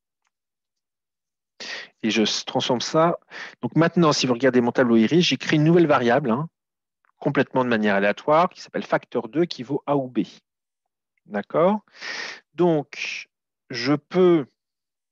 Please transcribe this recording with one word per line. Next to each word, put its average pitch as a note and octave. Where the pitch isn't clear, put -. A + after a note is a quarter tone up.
Et A2+
je G#2
transforme B2+
ça. D#3+
Donc -
maintenant, D#3+
si -
vous B2
regardez B2
mon A#2
tableau A#2+
Iris, C#3+
j'ai C3+
créé -
une D3+
nouvelle E3+
variable, B2+
hein, D3
complètement C#3
de B2
manière G#2+
aléatoire, D3+
qui -
s'appelle -
facteur B2
deux, D3
qui B2
vaut C3
A C#3+
ou C3
B. B2
D'accord ? D#3+
Donc, -
je B2+
peux, E3+